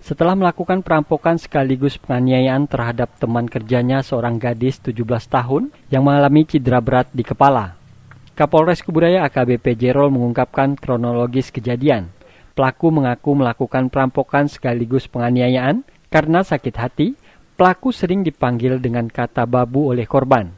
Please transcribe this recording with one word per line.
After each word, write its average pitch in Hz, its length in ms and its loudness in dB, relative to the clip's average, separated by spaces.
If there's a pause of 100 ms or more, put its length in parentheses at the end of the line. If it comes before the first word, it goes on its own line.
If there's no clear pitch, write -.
setelah 170 320 -2
melakukan 185 480 -2
perampokan 165 560 -2
sekaligus 135 640 -2
penganiayaan 127 640 0
terhadap 117 560 -6
teman 120 240 -2
kerjanya, 123 560 -2
seorang 117 400 -4
gadis 123 400 -4
tujuh 117 240 -6
belas 113 240 -4
tahun 135 400 -2 (240)
yang 131 80 2
mengalami 143 400 4
cedera 127 400 2
berat 120 320 0
di 123 80 -4
kepala. 117 560 0 (560)
Kapolres 160 480 2
Kuburaya 170 400 2
A 143 80 0
K 131 160 0
B 120 160 0
P 120 160 0
Jerol 127 320 2
mengungkapkan 127 640 0
kronologis 120 800 -2
kejadian. 120 560 -2 (480)
Pelaku 135 320 0
mengaku 143 480 0
melakukan 131 560 -2
perampokan 143 560 0
sekaligus 120 560 -4
penganiayaan 123 800 0 (240)
karena 160 320 2
sakit 143 400 -4
hati. 147 320 -2 (480)
Pelaku 185 320 2
sering 185 320 -2
dipanggil 127 560 -2
dengan 120 240 -2
kata 120 400 -4
"babu" 123 480 0
oleh 120 160 -4
korban. 127 480 2